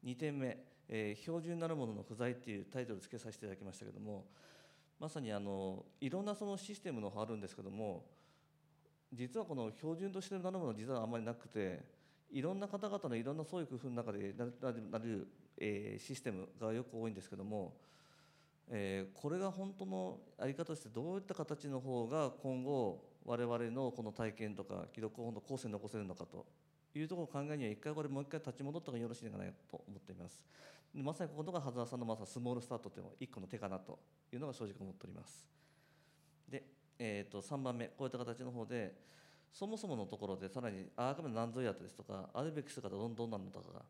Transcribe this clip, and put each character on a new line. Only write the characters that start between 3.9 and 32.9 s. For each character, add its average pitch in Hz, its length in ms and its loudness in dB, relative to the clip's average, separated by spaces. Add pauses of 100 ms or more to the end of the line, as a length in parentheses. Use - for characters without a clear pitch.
ど 98 80 -8
も、 104 260 -4 (760)
ま 156 100 -2
さ 156 100 -4
に 117 120 0
あ 104 80 4
の、 98 460 2 (140)
い 135 100 2
ろ 180 120 2
ん 202 40 2
な 208 100 2
そ 208 100 -2
の 196 120 2
シ 196 180 -6
ス 196 60 -12
テ 175 100 -2
ム 117 100 0
の 101 140 2
あ 107 100 4
る 113 100 0
ん 107 60 -2
で 98 60 -4
す - 80 -8
け 101 80 -8
ど 95 80 -4
も、 98 340 -2 (1040)
実 123 280 -2
は 208 60 0
こ 165 100 -2
の 113 160 2
標 156 260 0
準 190 140 0
と 190 100 -2
し 190 80 -6
て 196 80 0
な 185 140 2
る 190 80 2
も 165 80 4
の 113 80 4
実 110 160 0
は 123 100 6
あ 110 40 4
ん 113 60 2
ま 120 60 2
り 117 60 2
な 117 100 2
く 117 140 -8
て、 92 360 2 (460)
い 139 120 0
ろ 165 120 4
ん 196 60 0
な 202 80 0
方 202 220 0
々 196 200 2
の 117 60 4
い 113 80 4
ろ 135 100 2
ん 156 40 0
な 156 80 0
創 180 160 0
意 151 40 2
工 135 100 -4
夫 127 140 -2
の 120 60 0
中 110 160 2
で 101 220 0
な-、 117 120 0
な-、 123 260 0 (200)
な 110 80 4
る、 110 280 2 (300)
え 104 420 2
ー、 - 40 -10
シ 139 100 -4
ス 123 80 -4
テ 120 100 0
ム 92 180 -2 (100)
が 110 140 4
よ 120 100 2
く 120 160 -4
多 113 80 2
い 113 40 2
ん - 20 -2
で 98 80 -4
す - 80 -10
け - 60 -6
ど 95 80 -4
も、 101 340 0 (920)
え 98 420 2
ー、 - 80 -16
こ 147 100 0
れ 175 100 4
が 196 100 4
本 190 240 -2
当 190 120 -4
の 185 340 0 (180)
あ - 80 0
り 135 80 4
方 160 120 2
と 160 100 0
し 156 60 -6
て - 80 -8
ど 127 240 0
う 190 40 2
い - 20 2
っ - 40 -4
た 196 100 -4
形 147 360 0
の 135 100 2
方 123 280 4
が 143 240 6
今 127 320 0
後 127 380 4 (220)
我 120 180 4
々 120 160 6 (140)
の 127 200 4
こ 123 120 -2
の 107 80 0
体 110 220 2
験 104 220 0
と 95 100 -4
か 95 280 -2
記 - 60 -10
録 110 220 -2
を 113 40 0
本 113 100 0
当 104 60 -2
後 135 160 -2
世 123 100 -2
に 107 40 2
残 104 160 -2
せ 110 100 -2
る 104 60 0
の 90 120 -2
か 87 100 -6
と - 200 -10 (480)
い 147 80 0
う 160 60 2
と 180 80 0
こ 175 60 2
ろ 147 180 0
を 143 60 2
考 151 80 0
え 151 40 2
に 135 60 2
は、 113 60 4
一 107 80 2
回 151 160 0
こ 151 100 2
れ 143 60 2
も 139 100 2
う 143 40 0
一 - 20 -2
回 151 160 -2
立 131 120 -2
ち 139 100 -4
戻 143 140 0
っ 165 40 0
た - 60 -6
方 143 60 -2
が 120 40 2
よ 117 100 2
ろ 117 60 0
し 117 80 -8
い 117 40 -6
の 107 60 -2
か 101 60 -4
な 95 80 0 (240)
と - 180 -8
思 101 100 -10
っ - 40 -10
て - 100 -12
い 92 40 -8
ま 87 120 -8
す。 - 140 -14 (520)
で、 143 80 -4
ま 147 120 2
さ 180 100 -2
に 156 60 0
こ 147 80 -8
こ 156 60 0
の - 20 0
と 185 80 -2
こ 180 60 4
ろ 143 40 0
が 135 80 2
羽 120 40 -2
沢 120 120 4
さ 127 80 -4
ん 123 60 0
の 117 40 0
ま 113 120 4
さ 107 60 -4
に 95 40 -6
ス - 120 -4
モ 120 120 2
ー 123 40 4
ル 120 60 0
ス 123 60 -8
タ 123 80 0
ー - 40 0
ト 107 100 -6
と - 100 -10